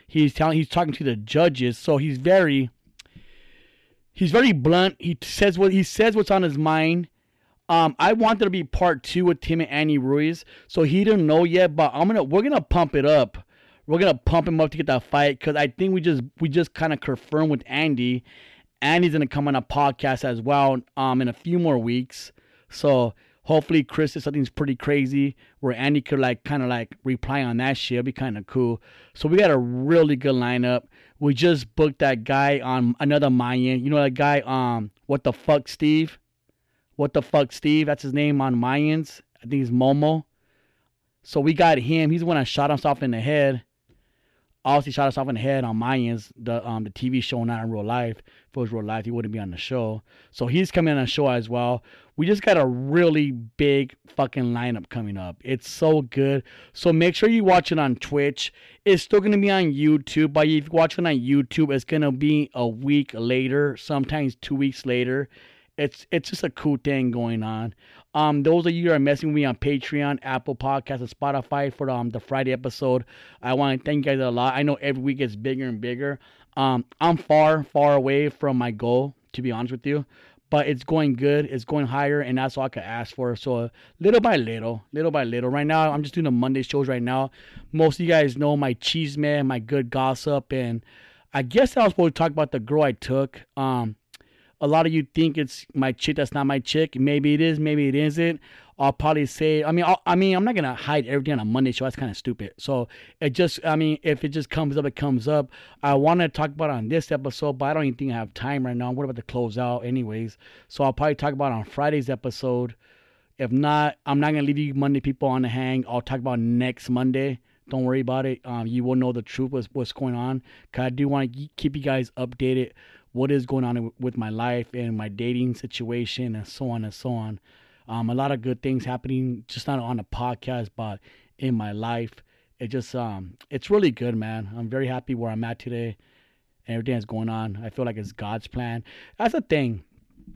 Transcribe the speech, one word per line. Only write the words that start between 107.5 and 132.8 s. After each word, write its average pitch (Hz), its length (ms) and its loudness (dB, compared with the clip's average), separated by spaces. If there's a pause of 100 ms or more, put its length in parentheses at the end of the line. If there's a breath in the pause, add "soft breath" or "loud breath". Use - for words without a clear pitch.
but 135 120 -4
I 147 80 0
don't 156 100 0
even 127 120 -2
think 135 140 -6
I 120 60 -4
have 110 180 -8
time 131 320 -4
right 123 100 -4
now. 123 140 -4
We're 131 140 -4
about 131 120 -6
to 113 60 -10
close 117 360 -6
out 123 260 -4
anyways. 113 540 -6 (280 soft breath)
So - 160 -6
I'll 135 100 2
probably 147 220 0
talk 143 200 -4
about 139 180 -2
it 117 40 -4
on 107 80 -6
Friday's 143 460 -2
episode. 123 640 -4 (640 soft breath)
If 120 140 -6
not, 147 440 2 (100)
I'm 143 120 0
not 147 140 2
gonna 151 100 0
leave 143 160 0
you 147 160 -4
Monday 139 260 0
people 135 280 -2
on 127 140 0
the 127 60 -2
hang. 127 400 -2
I'll 120 120 -4
talk 131 180 -6
about 123 220 -4
next 120 500 -2
Monday. 131 480 0 (300)
Don't 131 160 -4
worry 127 160 0
about 131 260 -2
it. 127 180 -6
Um, 120 220 -6
you 120 160 -2
will 127 140 0
know 127 160 2
the 120 100 -6
truth, 131 300 -6
what's, 123 200 -6
what's 127 200 -6
going 127 240 -6
on. 127 260 -4 (300 soft breath)
'Cause 127 140 -4
I 127 40 -4
do 135 160 -2
wanna 139 220 0
keep 139 480 -6
you 147 60 -8
guys 131 340 -2
updated 127 560 -2 (380 soft breath)
what 135 220 -2
is 135 140 0
going 131 180 -2
on 120 100 -2
w-, 113 240 -6
with 123 180 -6
my 113 120 -4
life 117 440 -4
and 117 240 -6
my 107 120 -6
dating 123 460 -4
situation 120 800 -8
and 107 100 -10
so - 240 -8
on 113 140 -6
and 107 100 -10
so - 180 -8
on. 110 280 -8 (480 soft breath)
Um, 113 220 -4
a 120 40 -2
lot 135 180 -2
of 123 100 -6
good 123 180 -4
things 131 240 -4
happening, 127 640 -6
just - 180 -14
not 139 120 -4
on 120 180 -6
the 104 80 -8
podcast, 123 720 -6
but 107 240 -10 (380 soft breath)
in 131 160 -2
my 107 180 -4
life. 113 400 -6 (480)
It 120 80 -8
just, 123 260 -8